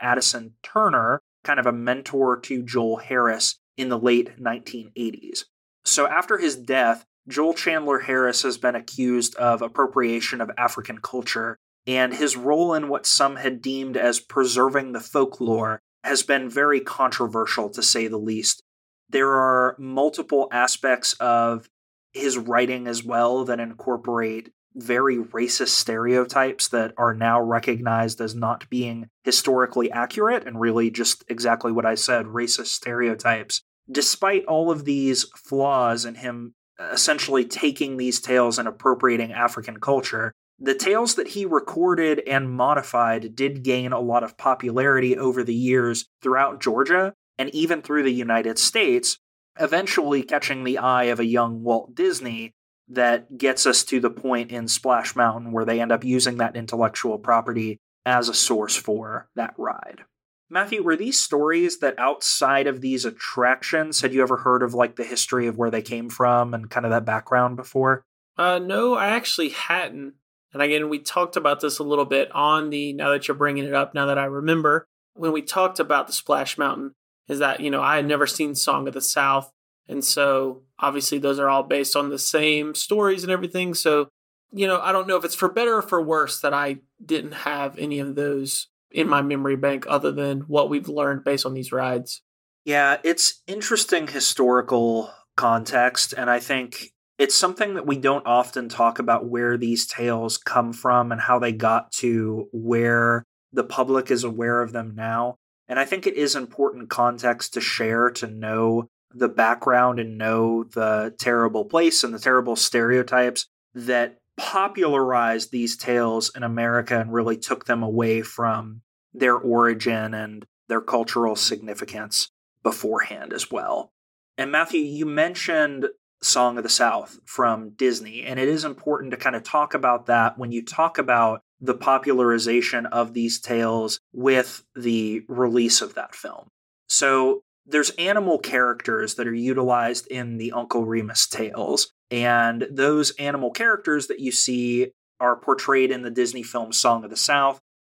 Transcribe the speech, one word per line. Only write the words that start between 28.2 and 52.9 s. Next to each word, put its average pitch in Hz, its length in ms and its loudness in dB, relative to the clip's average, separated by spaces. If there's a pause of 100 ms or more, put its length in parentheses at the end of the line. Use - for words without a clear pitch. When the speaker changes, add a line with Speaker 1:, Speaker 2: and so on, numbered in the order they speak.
Speaker 1:
as 110 140 -6
not 117 340 -4
being 117 400 -6 (140)
historically 127 680 2
accurate 208 580 0
and 113 120 -8
really 113 300 2
just 117 380 -2
exactly 117 420 -2
what 113 160 0
I 113 80 0
said, 117 320 -2
racist 120 400 -4
stereotypes. 117 960 -2 (260)
Despite 165 580 0
all 160 260 2
of 147 120 -4
these 135 400 0 (120)
flaws 131 680 0
in 117 120 -12
him 120 380 -10 (380)
essentially 139 520 0
taking 135 520 -4
these 127 240 -2
tales 123 380 2
and 117 80 -4
appropriating 117 640 0
African 120 460 -2
culture, 120 540 -2 (260)
the 135 160 0
tales 220 400 0
that - 140 -4
he 202 180 -4
recorded 165 800 2
and 135 240 0
modified 120 840 0
did 135 260 -2
gain 127 300 0
a 123 80 -2
lot 120 240 2
of 110 120 -12
popularity 127 800 2
over 127 280 0
the 117 100 -2
years 120 520 0 (140)
throughout 131 400 2
Georgia 160 520 2 (260)
and 135 160 -2
even 160 260 0
through 147 220 0
the 135 80 2
United 113 480 0
States, 131 600 2 (420)
eventually 151 640 0
catching 135 400 -2
the 127 140 -2
eye 127 260 2
of 120 160 0
a 117 40 2
young 117 380 0
Walt 117 320 -2
Disney 123 560 -4 (360)
that 123 520 0